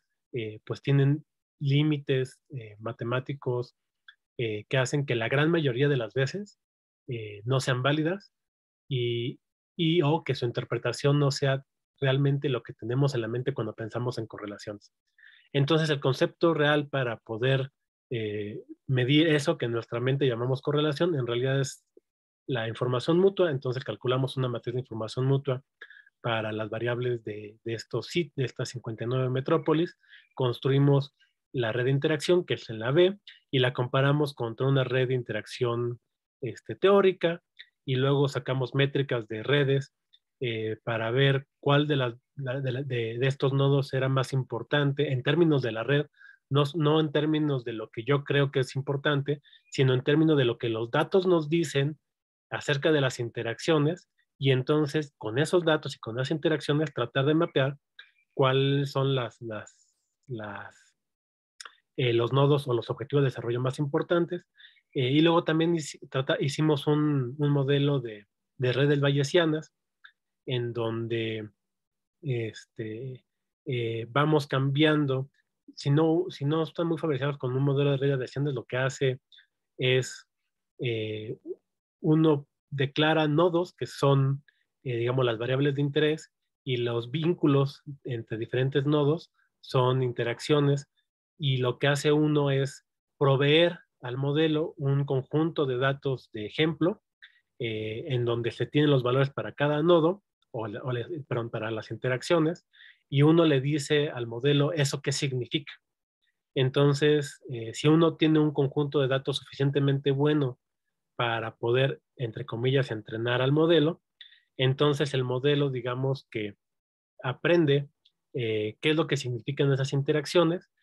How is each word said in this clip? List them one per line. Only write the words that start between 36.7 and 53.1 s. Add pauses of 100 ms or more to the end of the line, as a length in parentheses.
teórica, (440)
y
luego
sacamos
métricas
de
redes, (460)
eh,
para
ver (120)
cuál
de,
la, (180)
la,
de,
la,
de,
de
estos
nodos
era
más
importante
en
términos
de
la
red, (440)
no, (120)
no
en
términos
de
lo
que
yo
creo
que
es
importante, (280)
sino
en
términos
de
lo
que
los
datos
nos
dicen (500)
acerca
de
las